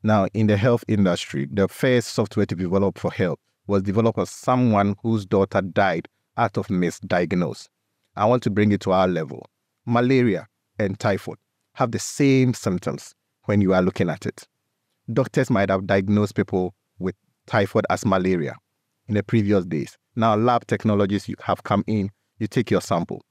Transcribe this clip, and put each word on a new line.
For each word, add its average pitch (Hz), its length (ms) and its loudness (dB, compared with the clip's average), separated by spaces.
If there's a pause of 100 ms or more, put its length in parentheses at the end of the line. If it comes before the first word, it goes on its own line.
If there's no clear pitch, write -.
Now, 107 320 2
in 107 120 2
the 104 100 4
health 120 320 2
industry, 90 600 0
the 98 180 0
first 127 420 0
software 104 360 -2
to 95 100 -8
be 92 80 -4
developed 95 340 0
for 98 120 -4
health 90 280 -2 (280)
was 98 160 0
developed 110 360 0
for 92 80 -2
someone 110 760 2
whose 110 240 -2
daughter 98 340 2
died 92 480 0 (280)
out 113 200 -2
of 101 120 -6
misdiagnosis. 90 1000 -2 (460)
I 104 120 0
want 123 180 2
to 113 60 0
bring 104 200 2
it 98 120 2
to 95 100 0
our 92 160 4
level. 78 380 -6 (400)
Malaria 123 600 2 (320)
and 101 200 -4
typhoid - 400 -4 (360)
have 123 160 -2
the 98 80 -6
same 131 560 2
symptoms - 600 -6 (300)
when 104 160 2
you 95 140 4
are 92 80 4
looking 92 260 0
at - 180 -6
it. - 200 -10 (680)
Doctors 135 380 0
might 98 200 2
have 95 160 0
diagnosed 101 480 2
people 92 400 -2 (240)
with 92 160 -6 (320)
typhoid 104 440 0
as 92 140 -2
malaria 92 500 0 (540)
in 107 60 -2
the 101 80 0
previous 101 420 2
days. 82 320 -6 (180)
Now, 113 220 2
lab 117 300 2
technologies 101 600 0
you - 140 -8
have - 220 -2
come 101 220 0
in, 101 240 -2 (280)
you 110 80 -4
take - 240 -2
your 92 120 2
sample. - 480 -4